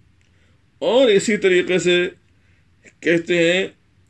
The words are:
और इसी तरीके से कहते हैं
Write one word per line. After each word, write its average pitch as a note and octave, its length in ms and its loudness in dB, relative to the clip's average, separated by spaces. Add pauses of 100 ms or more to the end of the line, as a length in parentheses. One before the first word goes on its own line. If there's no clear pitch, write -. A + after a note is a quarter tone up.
(840)
और A3+ 280 2
इसी G#3 260 0
तरीके F3+ 420 0
से F3 280 0 (1000)
कहते E3+ 480 0
हैं F#3+ 280 -6 (280)